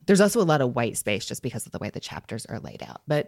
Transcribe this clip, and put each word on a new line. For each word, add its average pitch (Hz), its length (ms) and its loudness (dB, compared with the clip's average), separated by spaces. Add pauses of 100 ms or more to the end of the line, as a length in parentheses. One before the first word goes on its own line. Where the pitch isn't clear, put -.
There's 190 160 8
also 208 200 4
a 175 60 4
lot 151 140 4
of 123 120 2
white 120 220 0
space - 300 -2
just - 180 -8
because - 220 -6
of - 80 -14
the - 60 -8
way 101 100 -6
the - 100 -10
chapters - 460 -10
are 113 160 -8
laid - 220 -14
out. - 220 -14
But 151 220 0